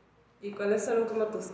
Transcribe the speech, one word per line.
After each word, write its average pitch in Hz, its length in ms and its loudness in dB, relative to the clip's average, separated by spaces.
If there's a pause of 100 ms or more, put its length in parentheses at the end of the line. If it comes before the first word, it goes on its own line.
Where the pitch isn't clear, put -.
(420)
¿Y 202 120 -8
cuáles 202 320 2
fueron 226 220 4
como 214 180 0
tus 196 280 -6